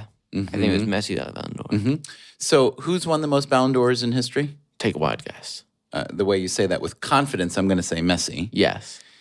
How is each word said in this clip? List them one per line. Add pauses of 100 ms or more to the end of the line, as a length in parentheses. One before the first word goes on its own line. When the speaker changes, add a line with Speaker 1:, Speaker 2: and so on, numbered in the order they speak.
(340)
Speaker 1:
I
think
it
was
Speaker 2:
Mm-hmm.
Speaker 1:
Messi
that
got
the
Ballon
d'Or.
Speaker 2:
Mm-hmm. (420)
So
who's
won
the
most
Ballon
d'Ors
in
history? (200)
Speaker 1:
Take
a
wild
guess. (280)
Speaker 2:
Uh, (100)
the
way
you
say
that
with
confidence,
I'm
gonna
say
Messi.
Speaker 1:
Yes. (220)